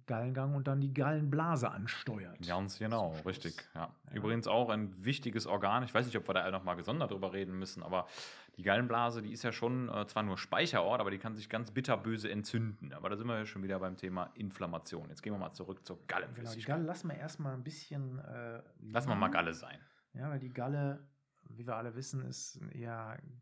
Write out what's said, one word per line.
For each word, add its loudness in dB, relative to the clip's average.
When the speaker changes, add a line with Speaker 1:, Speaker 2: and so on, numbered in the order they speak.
Speaker 1:
Gallengang 2
und 2
dann 6
die 4
Gallenblase 4
ansteuert. -4
Speaker 2:
Ganz 0
genau, 2
Speaker 1:
Zum -4
Schluss. -10
Speaker 2:
richtig, -4
ja. -6
Speaker 1:
Ja. -8
Speaker 2:
Übrigens 2
auch 6
ein 0
wichtiges 0
Organ, 4
ich -2
weiß 6
nicht, 0
ob -2
wir 2
da 4
noch 0
mal 2
gesondert 0
drüber -2
reden -2
müssen, -6
aber 0
die -8
Gallenblase, 4
die -4
ist -6
ja 2
schon, 0
äh, 0
zwar 0
nur 0
Speicherort, 4
aber 2
die 0
kann -4
sich -10
ganz -2
bitterböse 2
entzünden. -2
Aber -4
da 0
sind -2
wir 0
ja -2
schon -6
wieder 0
beim -4
Thema -2
Inflammation. -6
Jetzt -14
gehen -2
wir -2
mal -6
zurück -10
zur -8
Speaker 1:
Genau, -20
die -4
Speaker 2:
Gallenflüssigkeit. -6
Speaker 1:
Galle 0
lassen -6
wir -6
erstmal -6
ein -8
bisschen, -8
äh, -10
Speaker 2:
Lassen 0
wir 4
mal 6
Speaker 1:
liegen. 2
Speaker 2:
Galle 4
sein. -10
Speaker 1:
Ja, -4
weil -2
die -6
Galle, -2
wie -12
wir -2
alle -4
wissen, -4
ist -8
ein -8
eher -8